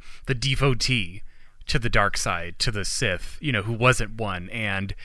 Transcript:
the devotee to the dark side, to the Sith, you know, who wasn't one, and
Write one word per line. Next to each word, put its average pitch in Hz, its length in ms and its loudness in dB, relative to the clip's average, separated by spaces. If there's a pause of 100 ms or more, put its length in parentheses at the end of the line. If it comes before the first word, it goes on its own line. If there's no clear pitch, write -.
(260)
the 139 80 0
devotee 123 880 2 (460)
to 151 100 2
the 117 100 0
dark 101 280 4
side, 87 420 -2
to 120 140 0
the 101 120 -2
Sith, - 560 -2
you 143 120 0
know, 107 100 2
who 113 100 -2
wasn't 113 440 4
one, 95 340 -4
and 98 540 -2